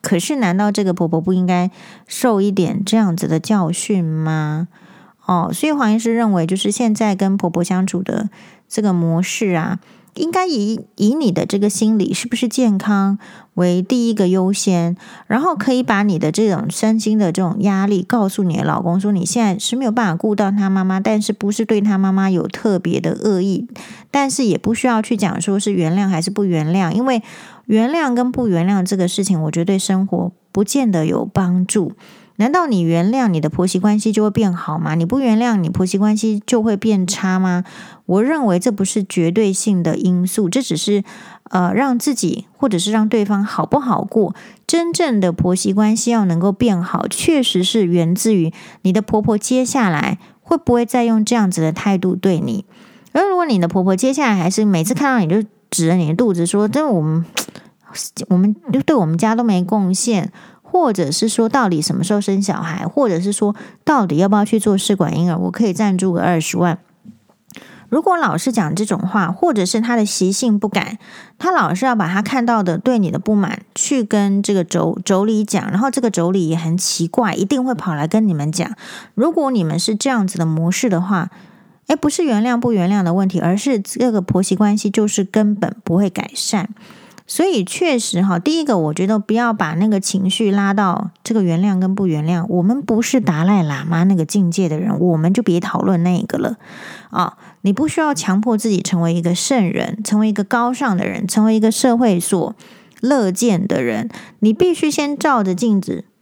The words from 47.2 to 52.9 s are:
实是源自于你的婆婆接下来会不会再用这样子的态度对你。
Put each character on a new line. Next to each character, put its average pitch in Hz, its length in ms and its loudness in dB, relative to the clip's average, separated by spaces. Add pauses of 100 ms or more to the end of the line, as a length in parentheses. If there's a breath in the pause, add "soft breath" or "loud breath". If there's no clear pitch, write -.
实 185 180 0
是 196 240 2
源 170 300 2
自 220 180 0
于 165 200 2 (300 loud breath)
你 185 100 2
的 214 80 2
婆 214 200 0
婆 214 160 0
接 254 280 0
下 240 240 0
来 - 280 -2 (220 loud breath)
会 - 180 -2
不 - 160 0
会 240 120 2
再 240 180 0
用 220 220 2
这 240 100 0
样 202 160 2
子 175 80 -4
的 160 140 0
态 196 240 0
度 180 180 0
对 185 240 0
你。 131 240 -4 (480 loud breath)